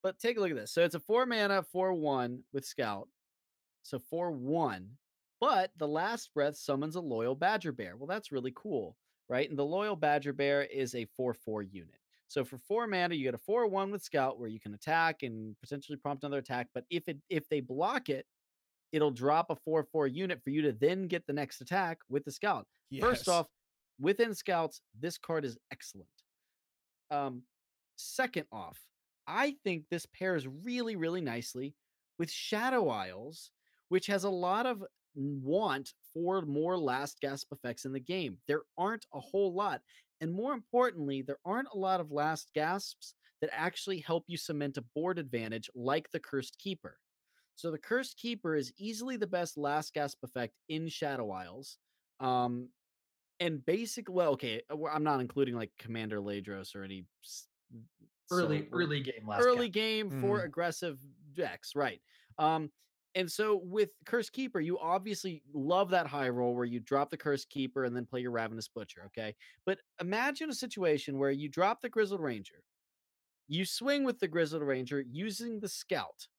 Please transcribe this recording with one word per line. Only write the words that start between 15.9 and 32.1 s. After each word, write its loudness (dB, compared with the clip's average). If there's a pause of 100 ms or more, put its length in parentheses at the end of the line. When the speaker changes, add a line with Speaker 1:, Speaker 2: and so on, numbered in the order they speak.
Speaker 1:
prompt -4
another 0
attack. -2
But -6
if -2
it, -6 (120)
if 0
they 2
block 0
it, -2 (680)
it'll 6
drop 2
a 0
four 2
four 4
unit -2
for -2
you 4
to 6
then 2
get -2
the -2
next -4
attack 0 (120)
with 0
the -8
Scout. -2 (240)
Speaker 2:
Yes. -2
Speaker 1:
First 2
off, 4 (520)
within 2
Scouts, 0 (180)
this -4
card -2
is -4 (140)
excellent. -16 (1000)
Um, -2 (540)
second -2
off, -12 (500)
I 2
think -2
this -4
pairs 0
really, -4
really 0
nicely -4 (420)